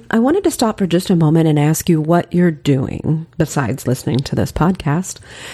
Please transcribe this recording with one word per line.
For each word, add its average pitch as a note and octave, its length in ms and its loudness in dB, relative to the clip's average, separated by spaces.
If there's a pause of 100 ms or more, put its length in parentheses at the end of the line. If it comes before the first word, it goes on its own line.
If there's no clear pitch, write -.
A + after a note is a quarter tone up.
I A3+ 100 0
wanted D#4 260 2
to E4 60 0
stop A3 260 -2
for G3 100 0
just E3+ 220 0
a F#3+ 60 4
moment D#3+ 340 4
and D3+ 100 2
ask D#3 300 0
you D#3+ 100 2
what E3+ 320 0
you're F3 200 2
doing, D3 720 -2 (120)
besides C#3+ 500 -4
listening B2 320 -2
to - 160 -6
this - 180 -2
podcast, E3 680 -2 (340)